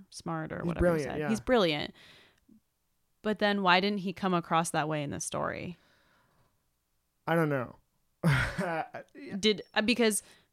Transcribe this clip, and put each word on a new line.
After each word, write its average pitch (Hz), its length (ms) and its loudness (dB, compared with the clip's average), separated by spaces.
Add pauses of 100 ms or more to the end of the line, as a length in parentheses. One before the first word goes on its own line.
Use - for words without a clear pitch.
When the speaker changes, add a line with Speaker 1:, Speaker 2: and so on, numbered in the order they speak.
(120)
Speaker 1:
smart 160 400 -8
or 165 60 -8
Speaker 2:
He's - 100 -6
Speaker 1:
whatever 170 180 2
you 175 60 6
Speaker 2:
brilliant, 156 220 -2
Speaker 1:
said. - 60 -6
Speaker 2:
yeah. 151 100 -4
Speaker 1:
He's 220 100 0
brilliant. 220 540 2 (1300)
But 214 160 0
then 202 240 2
why 180 160 8
didn't 208 200 0
he 185 140 -4
come 190 200 0
across 170 380 0
that 151 160 0
way 156 140 -2
in 143 80 -6
this - 160 -6
story? - 520 -6 (1500)
Speaker 2:
I 160 80 2
don't 165 140 4
know. 135 280 -4 (460)
<laughs> 165 1160 -2
Speaker 1:
Did, 196 220 2 (120)
uh, 214 80 0
because 220 400 2 (320)